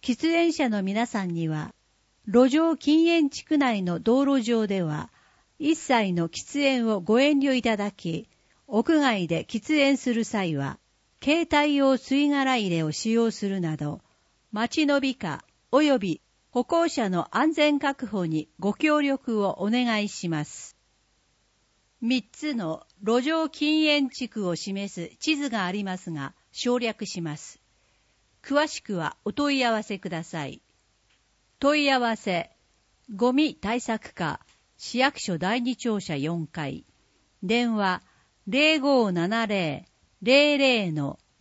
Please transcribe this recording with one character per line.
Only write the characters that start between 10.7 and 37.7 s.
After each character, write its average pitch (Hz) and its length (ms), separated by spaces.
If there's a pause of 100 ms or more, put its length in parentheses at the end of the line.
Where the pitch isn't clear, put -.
携 320 300
帯 294 240
用 269 200
吸 277 300
い 285 40
殻 262 260
入 202 140
れ 165 140
を 151 80
使 220 200
用 226 200
す - 160
る 196 120
な 156 160
ど、 147 240 (520)
街 240 340
の 277 140
美 269 160
化 156 280 (280)
及 285 260
び 190 220 (300)
歩 247 140
行 339 240
者 220 220
の 180 260
安 302 160
全 294 280
確 269 260
保 190 180
に 160 240 (120)
ご 202 120
協 302 300
力 254 420
を 185 160
お 196 100
願 233 320
い 208 60
し - 200
ま 156 160
す。 - 320 (1200)
三 240 220
つ - 320
の 170 320 (160)
路 226 180
上 320 280
禁 311 360
煙 294 260
地 240 180
区 202 200
を 175 60
示 196 400 (160)
す - 60
地 311 180
図 285 160
が 208 160
あ 180 60
り 208 100
ま 185 160
す 170 140
が、 139 220 (180)
省 247 260
略 226 260
し 185 160
ま 156 160
す。 - 240 (840)
詳 285 260
し - 120
く 202 160
は 160 280
お 214 80
問 277 260
い 254 60
合 233 80
わ 214 100
せ 202 160
く 190 100
だ 165 140
さ 156 240
い。 - 160 (960)
問 294 260
い 285 60
合 269 80
わ 233 180
せ、 175 340 (640)
ゴ 240 180
ミ 285 240
対 233 240
策 - 340
課、 156 260 (360)
市 - 220
役 269 220
所 175 180
第 196 220
二 240 160
庁 214 220
舎 170 180
四 156 300
階。 143 400 (560)
電 233 320